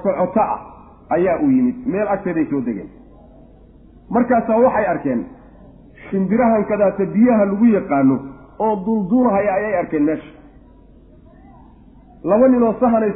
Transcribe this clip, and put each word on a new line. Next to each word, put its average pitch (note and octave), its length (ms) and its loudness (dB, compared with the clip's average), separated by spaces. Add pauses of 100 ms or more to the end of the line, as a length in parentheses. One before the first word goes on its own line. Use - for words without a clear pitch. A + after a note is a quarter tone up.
socoto F#3 380 -2
ah, A#2+ 180 -2 (500)
ayaa E3+ 340 0
u C#3+ 80 2
yimid. B2+ 240 2 (120)
Meel G3 200 -2
agteeday F3+ 420 -2
soo C#3+ 120 -4
degeen. A2+ 280 -8 (1200)
Markaasaa A3+ 480 0
waxay A3+ 280 2
arkeen C#3+ 400 -2 (840)
shimbirahan G#3+ 560 0
kadaata G3+ 400 0
biyaha G#3 400 4
lagu G3 200 0
yaqaano C#3 540 2 (400)
oo G#3+ 160 -2 (100)
dulduulahaya G#3 680 0
ayay G#3 240 -2
arkeen D#3+ 260 -2
meesha. D3+ 280 -4 (1900)
Laba G#3+ 240 4
nin B3 160 4
oo A3+ 160 2
sahanay A3+ 360 2